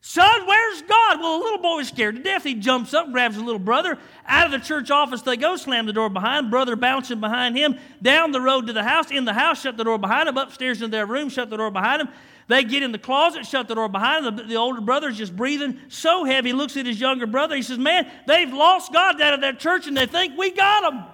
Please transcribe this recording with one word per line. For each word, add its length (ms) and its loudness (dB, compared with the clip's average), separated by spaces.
"Son, 440 4
where's 380 2
God?" 360 4
Well, 180 -2
a 40 -2
little 160 -2
boy 220 0
is 80 -6
scared 300 -2
to 40 -14
death. 220 -2
He 100 -4
jumps 400 -2
up, 180 0
grabs 260 0
a 40 -8
little 160 -4
brother. 400 0
Out 180 4
of 60 -2
the 80 -2
church 320 -4
office 320 0
they 120 0
go, 200 0
slam 320 -4
the 60 -4
door 180 0
behind, 400 -2
brother 240 0
bouncing 440 -2
behind 380 -2
him, 220 0
down 280 4
the 80 0
road 280 2
to 60 -6
the 100 -2
house, 260 0
in 160 -2
the 80 -2
house, 300 0
shut 140 -6
the 60 -4
door 140 0
behind 320 0
him, 80 -4
upstairs 460 -4
in 80 -6
their 160 -2
room, 220 -4
shut 200 -6
the 80 -8
door 140 -4
behind 320 0
him. 60 -6
They 160 4
get 200 -2
in 80 -4
the 80 -8
closet, 480 0
shut 200 -4
the 60 -6
door 160 -2
behind 380 0
him. 80 -4
The, 80 -10
the 140 -4
older 220 0
brother's 380 -2
just 180 -8
breathing 520 -4
so 360 0
heavy, 300 0
looks 240 -4
at 80 -4
his 160 -4
younger 240 -2
brother. 300 -2
He 80 -4
says, 160 -8
"Man, 280 2
they've 260 4
lost 400 4
God 260 4
out 140 4
of 80 -2
that 180 -4
church, 280 0
and 100 -2
they 80 2
think 320 -2
we 140 -2
got 420 2
him." 100 -10